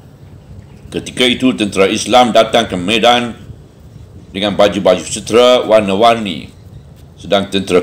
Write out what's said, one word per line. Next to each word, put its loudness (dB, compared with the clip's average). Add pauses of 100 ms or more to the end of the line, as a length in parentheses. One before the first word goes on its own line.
(920)
Ketika -6
itu, 0
tentera 0
Islam 0
datang 2
ke -8
medan 0 (960)
dengan -4
baju-baju 2
sutera 2
warna-warni, 0 (640)
sedang -4
tentera 0